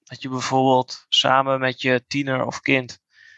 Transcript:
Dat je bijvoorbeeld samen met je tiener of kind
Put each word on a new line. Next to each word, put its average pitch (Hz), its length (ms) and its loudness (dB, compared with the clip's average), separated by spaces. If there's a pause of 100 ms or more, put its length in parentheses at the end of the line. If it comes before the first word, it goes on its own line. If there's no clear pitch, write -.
Dat - 180 -18
je 135 60 -8
bijvoorbeeld 131 800 0
samen 135 520 2
met 131 200 -4
je 127 260 2
tiener 135 400 -2
of - 140 -8
kind 131 400 -2 (380)